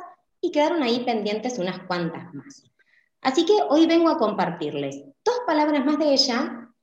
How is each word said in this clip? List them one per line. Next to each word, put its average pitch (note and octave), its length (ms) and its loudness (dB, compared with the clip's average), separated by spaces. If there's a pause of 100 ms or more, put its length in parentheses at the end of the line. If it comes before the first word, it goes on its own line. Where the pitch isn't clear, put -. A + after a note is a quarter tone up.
(400)
y F4 120 -2
quedaron D#4 300 2
ahí A#3+ 220 0
pendientes A3 540 -2
unas F3+ 300 -4
cuantas F3 440 -6
más. - 300 -18 (580)
Así E4 240 0
que F4+ 80 4 (160)
hoy D#4 180 6
vengo E4 240 4
a D4 60 2
compartirles E3 840 -4 (220)
dos B4 200 -2
palabras D4+ 400 2
más D4 140 0
de D4+ 140 2
ella C4 560 -2 (140)